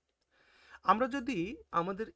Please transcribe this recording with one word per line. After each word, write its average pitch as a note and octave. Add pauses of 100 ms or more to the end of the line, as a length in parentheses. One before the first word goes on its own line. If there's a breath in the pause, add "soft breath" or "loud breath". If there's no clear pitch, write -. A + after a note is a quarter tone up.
(840 loud breath)
আমরা A3
যদি A#3 (140)
আমাদের F#3 (100)